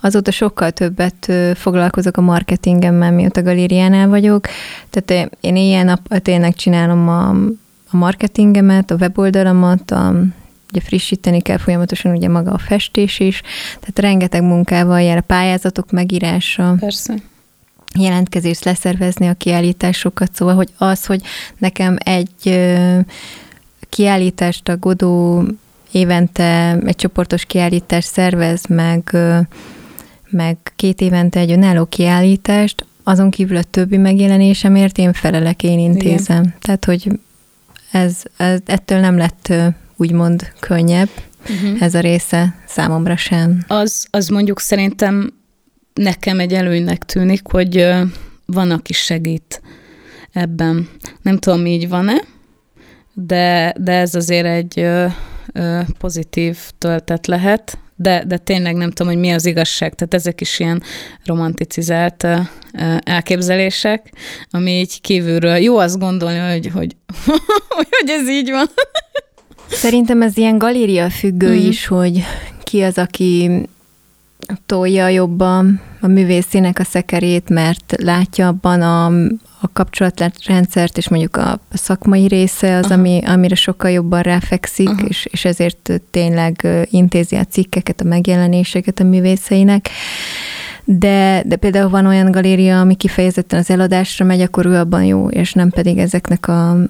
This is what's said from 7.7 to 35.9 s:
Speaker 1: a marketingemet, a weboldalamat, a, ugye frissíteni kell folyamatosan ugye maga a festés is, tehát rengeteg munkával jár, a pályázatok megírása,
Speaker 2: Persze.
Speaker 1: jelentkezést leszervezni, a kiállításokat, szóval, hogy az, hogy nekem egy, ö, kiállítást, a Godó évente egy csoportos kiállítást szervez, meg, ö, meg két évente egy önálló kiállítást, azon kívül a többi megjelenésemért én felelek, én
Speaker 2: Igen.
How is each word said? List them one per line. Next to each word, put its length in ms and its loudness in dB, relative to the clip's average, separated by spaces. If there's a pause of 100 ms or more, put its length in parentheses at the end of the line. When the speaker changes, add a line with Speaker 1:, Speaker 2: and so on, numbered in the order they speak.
Speaker 1:
a 60 0
marketingemet, 920 2
a 40 0
weboldalamat, 960 2
a, 220 0 (580)
ugye 100 -2
frissíteni 600 -2
kell 160 -2
folyamatosan 580 -2
ugye 120 -2
maga 240 0
a 60 -2
festés 600 -2
is, 220 -2 (380)
tehát 200 -8
rengeteg 440 2
munkával 580 2
jár, 160 2
a 40 0
pályázatok 680 -2
megírása, 880 0
Speaker 2:
Persze. 340 -6 (840)
Speaker 1:
jelentkezést 640 0
leszervezni, 640 0
a 60 2
kiállításokat, 1000 -2
szóval, 200 2
hogy 220 0
az, 280 -2
hogy 160 -2 (360)
nekem 460 0
egy, 260 -2 (140)
ö, 560 2 (1000)
kiállítást, 720 0
a 80 -2
Godó 680 0 (480)
évente 920 2
egy 100 -2
csoportos 500 -4
kiállítást 640 -2
szervez, 580 0
meg, 460 0
ö, 260 2 (920)
meg 280 -2 (180)
két 260 -2
évente 380 2
egy 120 2
önálló 340 4
kiállítást, 1000 0 (180)
azon 280 4
kívül 260 -2
a 60 0
többi 340 0
megjelenésemért 1000 4
én 160 2
felelek, 500 -2
én 160 2
Speaker 2:
Igen. 120 2